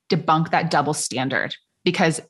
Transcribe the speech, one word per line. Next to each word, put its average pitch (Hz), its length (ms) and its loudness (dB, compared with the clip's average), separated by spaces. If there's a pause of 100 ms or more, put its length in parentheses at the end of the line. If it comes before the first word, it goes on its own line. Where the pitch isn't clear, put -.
debunk 165 400 2
that 175 220 0
double 151 240 0
standard. 131 600 -4 (300)
Because 170 340 2 (100)